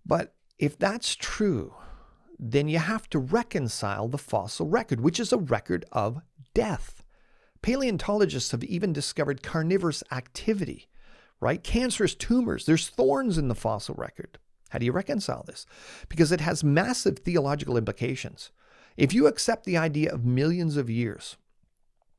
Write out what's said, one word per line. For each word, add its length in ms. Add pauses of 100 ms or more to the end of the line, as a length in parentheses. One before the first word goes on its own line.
But 300 (240)
if 180
that's 380
true, 580 (640)
then 300
you 100
have 340
to 80
reconcile 880
the 100
fossil 480
record, 340
which 180
is 140
a 40
record 540
of 300 (320)
death. 460 (640)
Paleontologists 880
have 140
even 260
discovered 500
carnivorous 720
activity, 760 (500)
right? 240
Cancerous 500
tumors. 520
There's 240
thorns 480
in 100
the 80
fossil 400
record. 420 (340)
How 80
do 60
you 60
reconcile 560
this? 180 (440)
Because 240
it 80
has 200
massive 580
theological 580
implications. 760 (460)
If 160
you 140
accept 360
the 140
idea 340
of 140
millions 500
of 140
years, 480 (800)